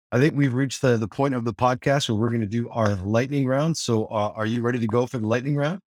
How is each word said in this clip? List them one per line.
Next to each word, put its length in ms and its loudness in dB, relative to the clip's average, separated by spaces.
I 60 2
think 180 2
we've 180 2
reached 260 -2
the, 160 4
the 120 0
point 260 0
of 100 -2
the 100 -2
podcast 540 0
where 80 0
we're 140 0
gonna 160 -2
do 220 -4
our 280 0
lightning 500 0
round. 300 0
So, 300 0
uh, 300 -2
are 100 -2
you 160 -2
ready 160 0
to 80 0
go 200 2
for 120 -8
the 80 -2
lightning 300 0
round? 300 -2